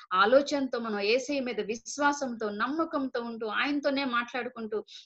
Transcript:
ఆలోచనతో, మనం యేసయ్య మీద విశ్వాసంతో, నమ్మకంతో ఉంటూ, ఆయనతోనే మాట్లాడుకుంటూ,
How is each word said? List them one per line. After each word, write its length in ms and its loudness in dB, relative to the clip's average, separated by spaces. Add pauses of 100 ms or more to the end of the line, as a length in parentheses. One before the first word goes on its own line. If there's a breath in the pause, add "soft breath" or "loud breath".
(140)
ఆలోచనతో, 680 4
మనం 200 -4
యేసయ్య 400 2
మీద 220 -2
విశ్వాసంతో, 880 -2
నమ్మకంతో 720 -2
ఉంటూ, 260 -6
ఆయనతోనే 580 0
మాట్లాడుకుంటూ, 800 -4 (220 loud breath)